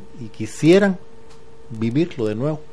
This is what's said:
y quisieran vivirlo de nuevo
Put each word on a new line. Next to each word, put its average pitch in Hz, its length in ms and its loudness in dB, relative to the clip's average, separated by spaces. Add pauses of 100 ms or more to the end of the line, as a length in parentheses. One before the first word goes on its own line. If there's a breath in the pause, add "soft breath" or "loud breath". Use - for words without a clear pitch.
(200)
y 113 80 -10
quisieran 180 720 4 (720)
vivirlo 117 560 0
de 107 100 -2
nuevo 147 240 -2 (120)